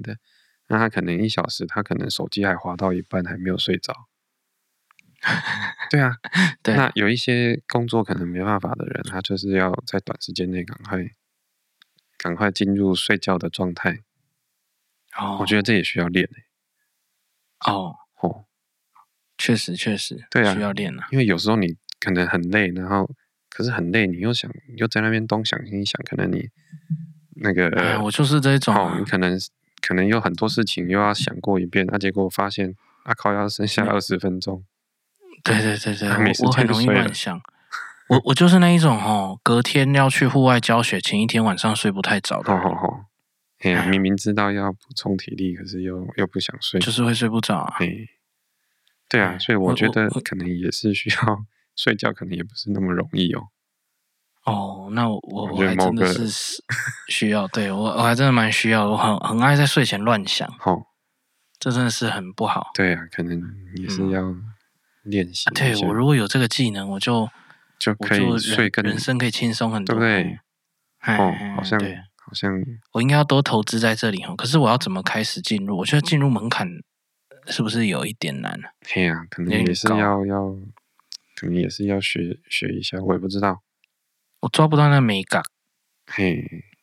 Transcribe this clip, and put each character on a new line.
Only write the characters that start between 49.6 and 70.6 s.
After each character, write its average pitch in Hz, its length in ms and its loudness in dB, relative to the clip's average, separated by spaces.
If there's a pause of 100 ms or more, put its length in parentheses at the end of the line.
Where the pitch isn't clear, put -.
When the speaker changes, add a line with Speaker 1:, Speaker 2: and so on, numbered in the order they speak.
Speaker 1:
觉 104 160 2
得 107 160 2
Speaker 2:
我， - 100 -2
我 - 60 -4
Speaker 1:
可 - 140 -6
能 90 120 -6
也 87 240 -2
是 107 240 -2
需 - 160 -4
要， 107 340 0 (120)
<laughs> - 200 -20
睡 120 160 2
觉 104 180 0
可 92 140 -12
能 92 100 -8
也 95 80 -6
不 107 120 -14
是 - 160 -8
那 98 80 -2
么 92 120 0
容 87 220 -2
易 90 200 0
哦。 - 160 -8 (960)
Speaker 2:
哦， 98 480 -4
那 117 140 -2
我， 107 140 -2
我， 104 300 -8
Speaker 1:
我 - 60 -4
觉 95 100 2
得 92 80 0
某 92 160 2
个 82 100 0
Speaker 2:
我 92 60 4
还 90 80 2
真 117 80 -2
的 110 40 -2
是 - 360 -8 (440)
需 - 220 0
要， 104 200 0
对， 101 220 -4
我， 98 120 -2
我 110 180 -2
还 117 140 4
真 135 100 4
的 135 60 6
蛮 113 200 4
需 113 200 2
要， 107 180 4
我 107 80 2
很， 107 220 2
很 110 220 -2
爱 143 140 6
在 143 80 6
睡 139 220 4
前 101 160 -2
乱 107 260 2
想。 - 300 -4
Speaker 1:
好。 - 380 -2 (640)
Speaker 2:
这 131 120 -2
真 123 120 2
的 120 60 2
是 113 200 -2
很 95 240 -8
不 110 140 -2
好。 - 260 -4
Speaker 1:
对 90 220 2
啊， 82 160 -12
可 92 100 -8
能 85 180 -4 (360)
也 92 120 -8
是 95 220 -2
要 95 140 0
Speaker 2:
嗯。 92 300 -8 (520)
Speaker 1:
练 101 200 0
习 87 60 -14
一 - 40 -20
下。 - 160 -2
Speaker 2:
啊， - 20 -10
对， 110 340 0
我 101 60 0
如 117 120 2
果 147 100 4
有 107 120 2
这 131 100 -2
个 170 100 2
技 123 240 0
能， 98 180 -8
我 98 100 -6
就， 117 300 0 (500)
Speaker 1:
就 107 160 0
可 104 220 -2
以 101 200 2
睡 110 320 0
更 104 140 -2
Speaker 2:
我 101 40 0
就 - 20 0
人， 92 60 -2
人 113 40 -4
生 127 180 -2
可 123 80 0
以 117 60 0
轻 117 220 -2
松 113 180 -2
很 107 140 -2
多。 117 100 0
Speaker 1:
对 113 40 0
不 - 20 2
对？ 101 380 2 (600)